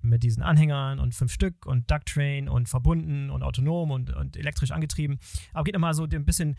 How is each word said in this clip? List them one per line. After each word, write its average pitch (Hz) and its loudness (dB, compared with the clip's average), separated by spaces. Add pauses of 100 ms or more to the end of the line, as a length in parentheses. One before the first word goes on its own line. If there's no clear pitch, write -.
mit 117 4
diesen 117 0
Anhängern 143 4
und 131 0
fünf 123 -2
Stück - -2
und 123 0
Duck 151 2
Train 139 -2
und 123 2
verbunden 143 0
und 135 -4
autonom 143 0
und, 127 -4
und - -6
elektrisch 147 -2
angetrieben. 151 -2 (360)
Aber 156 -2
geht 190 -2
nochmal 165 2
so 160 -2
ein 151 -2
bisschen 160 0